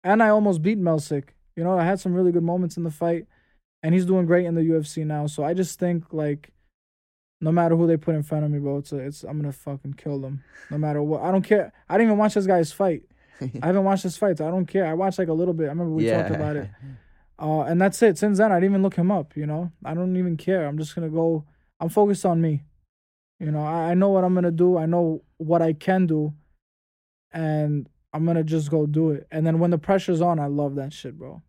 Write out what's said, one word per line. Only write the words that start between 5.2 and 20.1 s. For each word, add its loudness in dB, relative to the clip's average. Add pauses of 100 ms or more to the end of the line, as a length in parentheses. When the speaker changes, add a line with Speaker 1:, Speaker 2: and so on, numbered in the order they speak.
Speaker 1:
So -6
I -2
just -4
think, -2
like, -4 (880)
no 0
matter 4
who 2
they 4
put -2
in -2
front -4
of -2
me, -2
bro, -4
it's, -10
a, -8
it's, -12
I'm -8
gonna -6
fucking -12
kill -8
them. -10 (260)
No -6
matter -2
what. -2
I -2
don't 2
care. 2 (160)
I -2
didn't 4
even 2
watch 2
this 0
guy's 4
fight. -2 (240)
Speaker 2:
<laughs> -20
Speaker 1:
I -6
haven't 2
watched 0
his -6
fights. 0
I -2
don't -2
care. 0
I -4
watched, -2
like, -2
a -2
little 0
bit. -2
I -4
remember -4
we 0
Speaker 2:
Yeah. 0
Speaker 1:
talked -2
about -4
it. -8 (680)
Uh, -2
and 0
that's 2
it. 6
Since 0
then, 4
I 4
didn't 2
even 2
look 0
him 2
up, -4
you -6
know? -6 (120)
I -6
don't -2